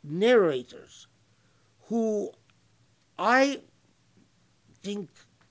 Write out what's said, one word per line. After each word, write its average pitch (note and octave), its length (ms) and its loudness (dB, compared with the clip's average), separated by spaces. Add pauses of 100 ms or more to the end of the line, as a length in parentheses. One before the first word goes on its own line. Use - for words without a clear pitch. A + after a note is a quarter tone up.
narrators, E3+ 1040 0 (800)
who G#3+ 440 -4 (880)
I C4 420 2 (1200)
think G3+ 280 -10 (400)